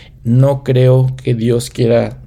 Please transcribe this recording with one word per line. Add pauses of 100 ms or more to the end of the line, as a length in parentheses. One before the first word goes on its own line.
(220)
no
creo
que
Dios
quiera